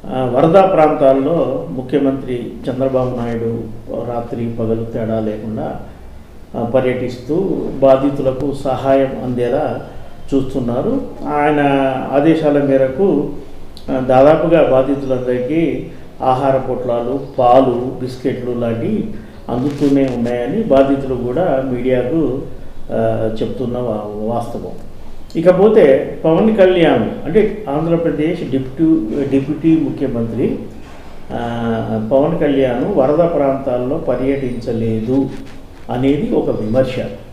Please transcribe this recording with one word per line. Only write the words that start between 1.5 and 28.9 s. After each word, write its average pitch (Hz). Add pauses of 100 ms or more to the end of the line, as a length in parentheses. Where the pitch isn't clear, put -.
ముఖ్యమంత్రి 127 (200)
చంద్రబాబు 127
నాయుడు 117 (460)
రాత్రి 117 (100)
పగలు 113
తేడా 113
లేకుండా, 110 (800)
ఆ, 117
పర్యటిస్తూ 127 (300)
బాధితులకు 135 (100)
సహాయం 135 (120)
అందేలా 123 (480)
చూస్తున్నారు. 135 (260)
ఆయన 147 (520)
ఆదేశాల 143
మేరకు, 135 (640)
ఆ, 131
దాదాపుగా 143
బాధితులందరికీ 131 (360)
ఆహార 135
పొట్లాలు, 123 (200)
పాలు, 127 (100)
బిస్కెట్లు 120
లాంటి 117 (420)
అందుతూనే 139
ఉన్నాయని 123
బాధితులు 135
కూడా 135 (100)
మీడియాకు, 127 (520)
ఆ, 113 (120)
చెప్తున్న 120
వా-, 107
వాస్తవం. 110 (640)
ఇకపోతే 180
పవన్ 185
కళ్యాణ్, 160
అంటే -
ఆంధ్రప్రదేశ్ 160
డిప్యూ-, 139